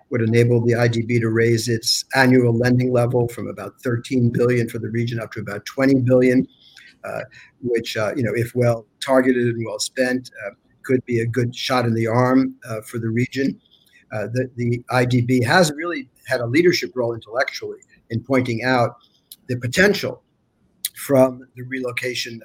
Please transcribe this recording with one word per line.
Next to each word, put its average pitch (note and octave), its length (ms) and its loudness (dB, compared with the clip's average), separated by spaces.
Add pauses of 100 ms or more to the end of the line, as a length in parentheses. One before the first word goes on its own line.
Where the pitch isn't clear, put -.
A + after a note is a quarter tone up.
(100)
would A#2 120 -2
enable A#2 420 4
the A#2+ 100 4
I A#2+ 140 2
D A#2 140 -2
B A#2 160 0
to A2+ 120 0
raise A2+ 380 2
its - 360 -2 (100)
annual B2+ 420 4
lending B2 360 2
level A#2+ 360 2
from G#2 200 -10
about G2+ 320 -12
thirteen A#2+ 500 0
billion A#2+ 380 2
for A#2 100 -8
the G#2+ 100 -8
region A#2 300 -4
up A2 140 -10
to A2+ 80 -10
about G2+ 240 -10
twenty C3+ 320 2
billion, B2+ 500 4 (560)
uh, G#2 200 -10 (380)
which, A#2+ 360 -4
uh, G#2+ 180 -2
you C#3+ 80 -2
know, G#2+ 140 -2
if A#2 180 -2
well A#2+ 320 0 (140)
targeted B2+ 480 2
and A2+ 180 -4
well G#2+ 140 -8
spent, B2+ 500 -4 (160)
uh, G2+ 40 -8 (340)
could B2+ 220 0
be A#2 140 0
a A#2 60 -2
good A#2+ 260 -2
shot B2 340 -2
in A2+ 80 0
the A2+ 120 0
arm, B2+ 480 2 (140)
uh, A2 140 -10
for - 180 -10
the A2+ 80 -4
region. B2 520 -2 (520)
Uh, G#2+ 200 -6
the, B2+ 220 -2
the A#2+ 360 -4
I B2+ 140 2
D B2 180 2
B B2+ 200 2
has D3+ 320 4
really D#3 340 -8 (200)
had B2+ 120 -2
a A#2+ 60 -4
leadership C3+ 480 2
role A#2 200 -2
intellectually A2+ 680 -6 (300)
in A2+ 120 -4
pointing B2 400 0
out B2 360 0 (500)
the B2 80 -4
potential C3 680 0 (720)
from C3 500 2 (120)
the B2+ 80 -14
relocation B2 800 -8